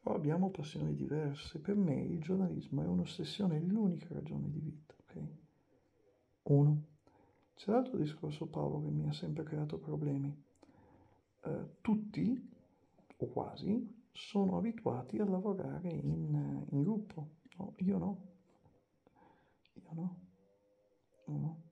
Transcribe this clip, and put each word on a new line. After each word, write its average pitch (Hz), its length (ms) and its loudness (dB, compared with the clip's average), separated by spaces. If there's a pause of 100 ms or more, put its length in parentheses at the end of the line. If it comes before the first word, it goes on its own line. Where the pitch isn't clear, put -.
però 214 140 0
abbiamo 175 360 4
passioni 151 440 -4
diverse. 143 640 -2
Per 196 160 0
me 151 240 4
il 165 200 0
giornalismo 160 640 0
è 165 40 0
un'ossessione, 175 680 2
è 156 40 2
l'unica 185 540 2
ragione 143 340 -4
di 151 120 -4
vita, - 400 -10
ok? - 220 -12 (1200)
Uno. 147 380 8 (720)
C'è - 180 0
l'altro 254 240 4
discorso, 151 500 -2
Paolo, 151 380 -2
che 151 60 -2
mi 151 180 0
ha 147 40 0
sempre 156 300 -4
creato 156 360 -4
problemi. 147 540 -2 (1120)
Eh, - 220 -6 (160)
tutti, - 680 0 (680)
o 120 100 -2
quasi, - 680 -2 (160)
sono 190 460 2
abituati 185 600 -2
a 214 60 2
lavorare 185 680 -2
in, 147 800 0
in 143 120 4
gruppo. 196 460 -2 (280)
No, 190 220 -8
io 190 200 2
no. 185 280 -2 (1500)
Io - 200 -20
no. 170 280 -4 (1080)
No, 147 120 -4
no. 165 340 -4